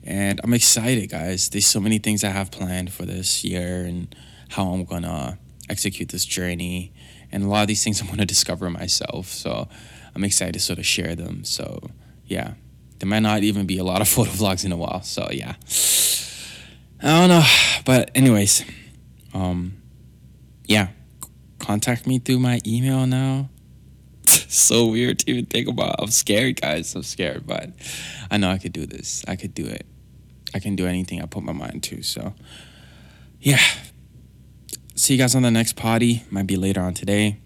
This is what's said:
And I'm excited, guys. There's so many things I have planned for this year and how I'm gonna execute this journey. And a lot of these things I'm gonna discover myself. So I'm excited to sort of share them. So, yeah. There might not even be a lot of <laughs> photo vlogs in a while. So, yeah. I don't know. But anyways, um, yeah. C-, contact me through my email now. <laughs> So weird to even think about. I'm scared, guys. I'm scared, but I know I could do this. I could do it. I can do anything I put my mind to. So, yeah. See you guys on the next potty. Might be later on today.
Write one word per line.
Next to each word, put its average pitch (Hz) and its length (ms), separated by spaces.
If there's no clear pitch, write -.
And 98 400
I'm 117 100
excited, 117 560
guys. 92 400
There's 98 160
so - 140
many 107 180
things 104 260
I 104 60
have 98 220
planned 90 420
for 90 120
this 95 380
year 90 400
and 87 300
how 95 180
I'm 90 180
gonna 82 540
execute 98 400
this 90 160
journey. 90 680
And 101 120
a 98 40
lot 104 140
of 104 60
these 107 160
things 107 180
I'm 101 60
gonna 92 180
discover 87 440
myself. 85 580
So - 400
I'm 95 80
excited 92 300
to 90 60
sort 87 200
of 78 60
share 85 300
them. 87 300
So, - 440
yeah. - 280
There 95 80
might 107 120
not 107 240
even 101 240
be 92 100
a 90 60
lot 92 180
of 98 60
<laughs> - 20
photo 110 220
vlogs 95 340
in 90 60
a 85 60
while. 85 260
So, - 280
yeah. - 240
I 165 180
don't 180 100
know. 165 160
But 127 300
anyways, 117 500
um, 92 440
yeah. 104 220
C-, - 420
contact 120 480
me 127 120
through 127 200
my 123 260
email 131 400
now. 131 480
<laughs> - 60
So - 380
weird 120 320
to - 120
even 123 140
think - 220
about. - 320
I'm 107 100
scared, 117 520
guys. 76 340
I'm - 80
scared, - 420
but - 240
I 104 60
know 95 120
I 95 80
could 90 140
do 78 140
this. - 420
I 92 80
could 90 180
do 78 120
it. - 200
I 98 40
can 101 160
do 92 120
anything 90 340
I 82 40
put 85 180
my 80 100
mind - 300
to. - 180
So, - 320
yeah. 139 200
See - 180
you 127 60
guys 127 160
on 127 80
the 120 80
next 113 240
potty. 117 560
Might 98 160
be 95 80
later 95 260
on 90 120
today. 104 520